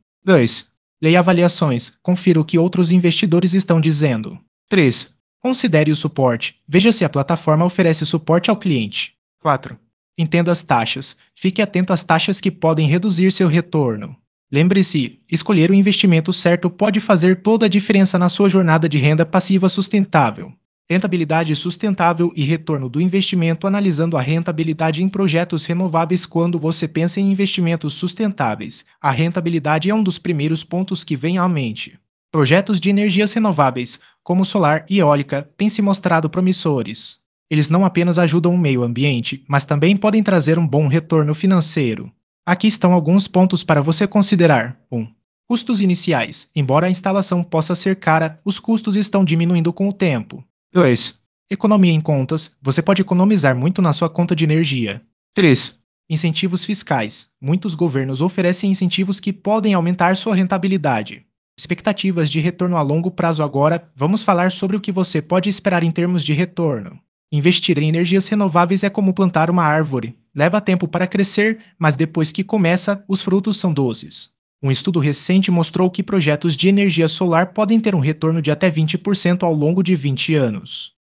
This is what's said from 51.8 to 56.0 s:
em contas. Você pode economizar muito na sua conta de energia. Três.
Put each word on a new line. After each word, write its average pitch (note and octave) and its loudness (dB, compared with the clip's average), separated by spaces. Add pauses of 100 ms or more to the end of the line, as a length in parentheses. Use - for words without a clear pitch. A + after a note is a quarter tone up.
em D#3 2
contas. D3+ -4
Você C3+ 0
pode F#3+ 0
economizar F#3+ 2
muito E3+ -2
na D#3+ 2
sua E3 -2
conta F3 -2
de D#3+ 0
energia. C#3 -2 (320)
Três. D#3+ 2 (280)